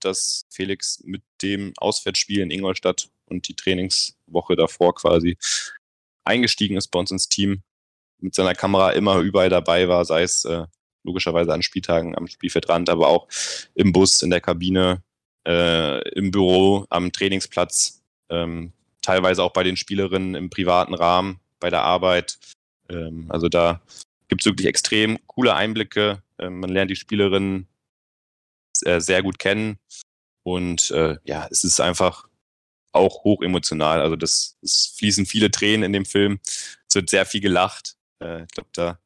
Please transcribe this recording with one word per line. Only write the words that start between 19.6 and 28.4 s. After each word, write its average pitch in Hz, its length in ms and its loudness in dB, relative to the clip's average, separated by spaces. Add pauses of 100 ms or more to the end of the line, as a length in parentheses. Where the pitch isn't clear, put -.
den 92 140 0
Spielerinnen 95 580 -4
im 85 160 -8
privaten 90 440 0
Rahmen, 90 440 0 (200)
bei 87 120 -4
der 85 140 0
Arbeit. 90 540 0 (520)
Ähm, 82 400 -10
also 85 180 -2
da 85 320 2 (480)
gibt's - 160 -2
wirklich 95 220 0
extrem 110 600 0
coole 120 280 2
Einblicke. 104 680 -2 (160)
Ähm, 90 220 -10
man 92 80 -6
lernt 95 220 0
die 95 60 -4
Spielerinnen 98 720 0 (1080)